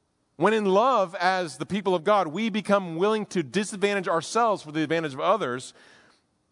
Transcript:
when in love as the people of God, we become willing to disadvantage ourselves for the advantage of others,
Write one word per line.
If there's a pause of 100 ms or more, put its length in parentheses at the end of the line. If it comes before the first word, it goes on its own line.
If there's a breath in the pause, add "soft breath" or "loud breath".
(360)
when
in
love
as
the
people
of
God,
we
become
willing
to
disadvantage
ourselves
for
the
advantage
of
others, (800 soft breath)